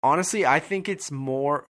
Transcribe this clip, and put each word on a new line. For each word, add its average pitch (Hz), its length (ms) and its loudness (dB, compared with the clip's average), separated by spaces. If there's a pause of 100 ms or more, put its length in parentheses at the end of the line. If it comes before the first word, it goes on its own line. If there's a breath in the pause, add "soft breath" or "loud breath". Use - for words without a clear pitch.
Honestly, 175 440 2
I 139 120 6
think 190 300 -4
it's 190 220 -6
more, 135 640 -2